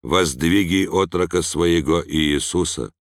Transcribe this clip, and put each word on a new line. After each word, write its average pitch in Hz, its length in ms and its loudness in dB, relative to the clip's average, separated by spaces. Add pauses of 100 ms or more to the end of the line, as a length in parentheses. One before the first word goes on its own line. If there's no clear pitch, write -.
воздвиги 85 840 2
отрока 90 540 0
своего 85 680 0
Иисуса, 76 840 -2 (180)